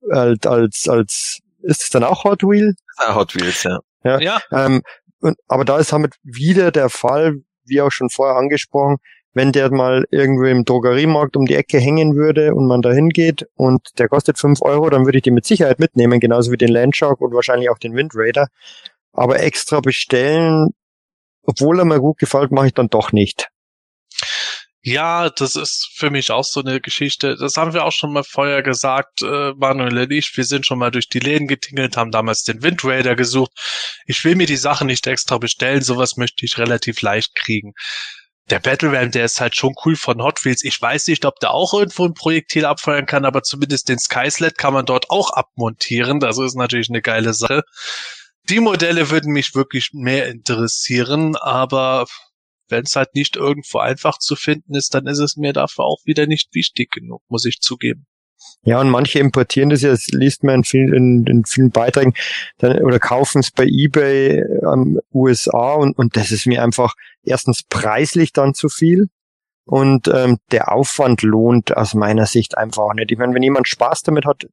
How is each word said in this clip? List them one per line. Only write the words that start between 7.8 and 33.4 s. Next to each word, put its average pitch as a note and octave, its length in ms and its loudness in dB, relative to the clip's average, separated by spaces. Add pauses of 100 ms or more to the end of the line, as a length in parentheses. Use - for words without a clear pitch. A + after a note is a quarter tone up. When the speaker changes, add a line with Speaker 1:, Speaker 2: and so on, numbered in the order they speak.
Speaker 1:
auch C#3+ 100 2
schon B2+ 200 -4
vorher C3+ 260 0
angesprochen, C#3+ 600 0 (360)
wenn C3+ 180 2
der C3+ 200 2
mal C3 400 2
irgendwo C3+ 320 2
im B2+ 200 4
Drogeriemarkt C3 720 2
um C3+ 120 2
die C#3+ 80 2
Ecke C#3+ 240 2
hängen D3+ 360 2
würde D3+ 380 2
und C3+ 140 2
man B2 160 2
da A#2+ 80 4
hingeht D#3+ 640 2
und C3 260 4 (160)
der A#2+ 120 2
kostet D3 280 2
fünf C#3+ 240 2
Euro, D3 300 2
dann C3 140 4
würde C3+ 120 4
ich C3 60 2
den B2 100 4
mit A#2+ 140 2
Sicherheit D3+ 320 2
mitnehmen, B2 400 4
genauso A#2 320 2
wie B2 60 -2
den A#2 120 4
Landshark B2+ 500 2
und B2 140 -2
wahrscheinlich B2 380 0
auch A2+ 80 -4
den A#2 160 -8
Wind C#3+ 180 -2
Raider. A#2 340 0 (640)
Aber B2 280 0
extra - 400 -2
bestellen, D#3 920 0 (720)
obwohl D3+ 380 0
er F3+ 60 4
mir D#3 140 4
gut D3 200 0
gefällt, C3+ 320 0
mache C3+ 160 4
ich B2+ 80 2
dann A#2+ 140 2
doch - 220 0
nicht. - 380 0 (1300)
Speaker 3:
Ja, E3 500 -2
das - 240 -4
ist - 400 -6
für D3 160 -2
mich C#3 180 -4
auch A#2+ 140 -2
so - 180 -6
eine C3 180 -4
Geschichte. C#3 560 -6
Das C#3 220 -6
haben D#3+ 160 -2
wir E3 120 -2
auch D#3+ 60 -2
schon D3 220 -6
mal C#3+ 100 -4
vorher C#3+ 380 -2
gesagt, C3+ 640 -4
äh, C#3+ 340 -4
Manuel C3+ 400 0
und B2+ 140 -2
ich. D3 260 -4
Wir C3 80 -2
sind C3+ 220 -4
schon C3 100 -4
mal A#2+ 140 -2
durch B2 180 -4
die B2+ 100 -4
Läden C#3+ 280 -2
getingelt, C3+ 500 -4
haben A2+ 140 -2
damals A2 320 -2
den A2 180 -6
Wind E3 240 -4
Raider B2+ 300 0
gesucht. B2 360 -2 (540)